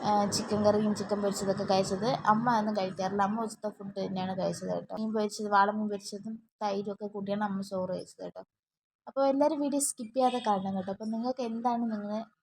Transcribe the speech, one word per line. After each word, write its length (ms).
ആ, 40
ചിക്കൻ 320
കറിയും 320
ചിക്കൻ 240
പൊരിച്ചതൊക്കെ 480
കഴിച്ചത്. 360
അമ്മ 140
ഒന്നും 180
കഴിക്കാറില്ല, 500
അമ്മ 180
ഉച്ചത്തെ 320
ഫുഡ് 260
തന്നെയാണ് 360
കഴിച്ചത് 360
കേട്ടോ. 240
മീൻ 160
പൊരിച്ചത്, 400
വാളമീൻ 360
പൊരിച്ചതും 440
തൈരും 320
ഒക്കെ 220
കൂട്ടിയാണ് 340
അമ്മ 120
ചോറ് 240
കഴിച്ചത് 280
കേട്ടോ. 180
അപ്പോൾ 240
എല്ലാവരും 320
വീഡിയോ 260
സ്കിപ്പ് 260
ചെയ്യാതെ 320
കാണണം 300
കേട്ടോ. 180
അപ്പോൾ 180
നിങ്ങൾക്ക് 360
എന്താണ് 420
നിങ്ങളുടെ 300